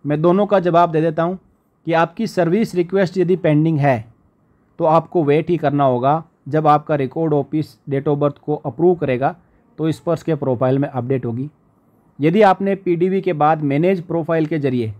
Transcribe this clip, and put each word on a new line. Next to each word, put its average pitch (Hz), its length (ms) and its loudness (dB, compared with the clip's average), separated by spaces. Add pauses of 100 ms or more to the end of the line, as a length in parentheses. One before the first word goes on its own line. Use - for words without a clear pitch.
मैं 147 160 -2
दोनों 180 240 4
का 196 140 2
जवाब 170 320 2
दे 156 100 0
देता 165 220 -2
हूँ 180 140 -4 (500)
कि 165 60 -2
आपकी 170 340 0
सर्विस 180 480 0
रिक्वेस्ट 180 420 -2
यदि 180 200 2
पेंडिंग 156 420 2
है 131 240 2 (760)
तो 170 60 0
आपको 160 380 0
वेट 143 260 0
ही 175 80 0
करना 143 280 0
होगा। 131 380 0 (240)
जब 156 200 0
आपका 151 280 2
रिकॉर्ड 151 380 -2
ऑफिस 151 400 -2 (120)
date 139 220 -4
of 143 120 0
birth 143 180 -2
को 151 200 -6
अप्रूव 160 380 0
करेगा 139 400 -2 (420)
तो 156 140 -2
स्पर्श 160 320 -4
के 160 120 -2
प्रोफाइल 131 440 0
में 139 100 0
अपडेट 127 360 -4
होगी। 123 240 -6 (680)
यदि 175 240 2
आपने 196 340 2
पीडीवी 185 440 -2
के 180 140 -2
बाद 151 280 0
मैनेज 160 400 0
प्रोफाइल 165 420 -2
के 160 140 -4
जरिए 123 400 -2